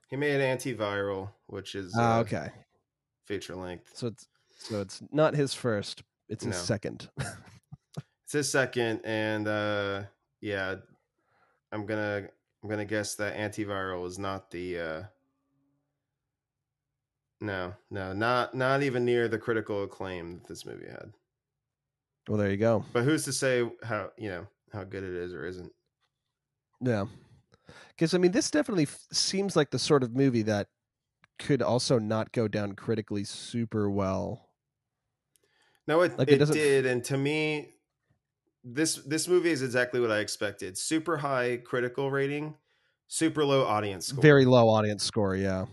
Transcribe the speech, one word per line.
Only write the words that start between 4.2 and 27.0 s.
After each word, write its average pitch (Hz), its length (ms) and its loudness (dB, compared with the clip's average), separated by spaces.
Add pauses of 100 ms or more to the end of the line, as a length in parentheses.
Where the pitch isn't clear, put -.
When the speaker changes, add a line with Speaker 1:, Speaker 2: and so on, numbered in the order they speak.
Speaker 2:
so 107 220 -6
it's 98 220 -10 (100)
not 147 220 2
his 139 200 0
first. 104 480 -4 (260)
It's - 160 -8
his 107 120 -4
Speaker 1:
No. 87 60 -4
Speaker 2:
second. 90 560 -4
<laughs> 135 80 -4 (1000)
Speaker 1:
It's - 140 -12
his 139 120 -2
second, 120 540 0
and, 107 420 -2
uh, 104 580 -2 (360)
yeah, 98 360 -4 (920)
I'm 107 140 -8
gonna, 104 440 -4 (340)
I'm 101 80 -10
gonna 104 160 -4
guess 104 300 -4
that 101 200 -4
Antiviral 98 720 -4
is 90 120 -10
not 98 320 -6
the, 87 280 -6
uh, 82 240 -6 (2500)
no, 95 320 -6 (160)
no, 95 240 -6
not, 117 400 0
not 131 280 0
even 123 220 0
near 120 240 2
the 107 100 -2
critical 107 460 -2
acclaim 90 540 -8
that - 100 -20
this - 160 -14
movie 50 240 -14
had. - 240 -16 (1120)
Speaker 2:
Well, 107 120 0
there 101 120 2
you 98 60 0
go. 110 380 2
Speaker 1:
But 120 100 2
who's 151 200 2
to 135 100 -6
say 123 340 2 (140)
how, 107 340 -6
you 110 140 -6
know, 90 160 -8 (260)
how 98 120 -8
good 95 200 -10
it 92 80 -8
is 90 220 -8
or 71 100 -10
isn't? 90 280 -10 (1080)
Speaker 2:
Yeah. 113 240 0 (920)